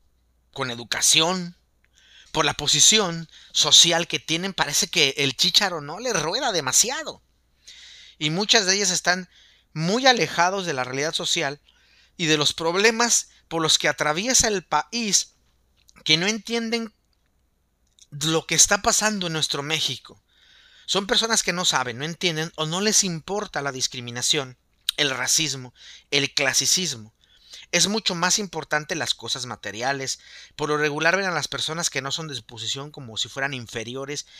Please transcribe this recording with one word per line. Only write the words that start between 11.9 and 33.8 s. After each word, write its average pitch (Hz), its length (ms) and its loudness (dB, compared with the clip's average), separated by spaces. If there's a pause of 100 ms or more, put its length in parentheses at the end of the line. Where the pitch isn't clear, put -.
y 170 120 -2
de 156 100 6
los 147 160 2
problemas 220 760 2 (180)
por 165 120 -4
los 156 200 2
que 165 80 0
atraviesa 175 600 2
el 196 160 -2
país, 226 680 -2 (720)
que 156 100 4
no 175 120 0
entienden 226 640 -4 (1160)
lo 151 340 0
que - 80 -2
está 202 300 4
pasando 208 420 0
en 165 80 -6
nuestro 147 300 -2
México. 143 600 -6 (640)
Son 196 220 -2
personas 226 340 2
que 180 120 -2
no 175 120 -2
saben, 123 320 0
no 139 80 -6
entienden 165 500 -2
o 156 120 -4
no 175 140 -2
les 208 220 2
importa 180 600 -6
la 139 80 -4
discriminación, 127 880 -4 (380)
el 147 120 2
racismo, 127 640 -2 (380)
el 139 240 2
clasicismo. 135 800 0 (560)
Es 170 160 4
mucho 214 260 -2
más 175 240 2
importante 156 560 -4
las 135 220 -4
cosas 123 320 -8
materiales. 123 720 -6 (360)
Por 147 140 -4
lo 151 80 2
regular 151 400 2
ven 196 80 0
a 185 60 -2
las 151 160 -4
personas 160 420 -4
que 131 140 -6
no 135 80 -4
son 160 160 -6
de 143 80 -10
su 117 100 -12
posición 123 460 -10
como 117 260 -14
si - 100 -4
fueran 139 280 -6
inferiores 127 720 -8 (120)